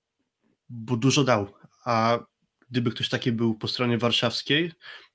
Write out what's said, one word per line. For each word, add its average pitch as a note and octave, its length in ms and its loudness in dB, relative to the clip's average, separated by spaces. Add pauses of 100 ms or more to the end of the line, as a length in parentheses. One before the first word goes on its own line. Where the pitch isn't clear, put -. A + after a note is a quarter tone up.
(680)
bo A#2+ 280 -4
dużo C3+ 280 4
dał, A2 220 2 (380)
a A#2 340 2 (520)
gdyby A#2+ 200 0
ktoś - 180 -6
taki B2 240 -2
był A2+ 220 0
po A2 140 -8
stronie A#2+ 300 0
warszawskiej, B2+ 760 0 (420)